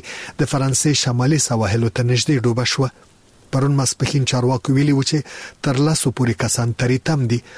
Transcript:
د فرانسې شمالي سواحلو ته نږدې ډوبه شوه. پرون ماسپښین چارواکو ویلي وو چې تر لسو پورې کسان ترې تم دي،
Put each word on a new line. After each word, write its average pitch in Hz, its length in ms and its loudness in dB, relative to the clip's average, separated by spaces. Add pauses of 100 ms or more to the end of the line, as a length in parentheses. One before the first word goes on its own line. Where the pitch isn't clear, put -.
(400)
د 147 140 0
فرانسې 135 380 0 (120)
شمالي 127 340 2
سواحلو 113 520 0
ته - 140 -2
نږدې 123 420 0
ډوبه 120 180 0
شوه. 131 260 -2 (640)
پرون 139 300 2
ماسپښین 131 440 0
چارواکو 127 480 0
ویلي 143 240 4
وو 135 60 2
چې - 140 -2 (440)
تر - 140 0 (100)
لسو 151 260 0
پورې 120 220 0 (100)
کسان 117 380 0
ترې 127 240 2
تم 143 220 0
دي، 117 120 0 (180)